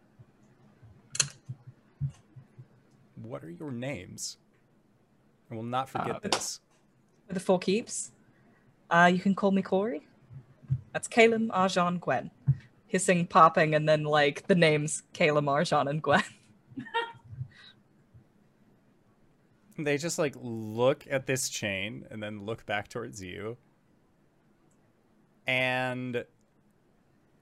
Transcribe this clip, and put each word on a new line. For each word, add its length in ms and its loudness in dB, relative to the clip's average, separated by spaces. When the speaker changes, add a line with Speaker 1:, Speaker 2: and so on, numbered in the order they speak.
Speaker 1:
What 220 -12
are 60 -18
your 220 -14
names? 680 -10
I 40 -12
will 80 -10
not 260 -4
forget 280 -6
Speaker 2:
Uh, 40 -12
Speaker 1:
this. 380 -6
Speaker 3:
With 60 -10
the 60 -4
Four 180 2
Keeps. 540 -4
Uh, 200 8
you 80 2
can 140 2
call 160 0
me 140 0
Corey. 420 -2
That's 140 -8
Calum, 420 4
Arjan, 500 0
Gwen. 300 -2
Hissing, 400 2
popping, 480 6
and 160 2
then, 140 4
like, 420 2
the 80 4
names 480 2
Calum, 320 2
Arjan, 440 2
and 140 -4
Gwen. 180 4
<laughs> 60 -12
Speaker 1:
They 200 -2
just, 200 -6
like, 240 -2
look 680 -2
at 160 -4
this 240 -2
chain 600 -6
and 140 -12
then 220 -10
look 200 -8
back 220 -6
towards 340 -12
you. 360 -12
And 800 -2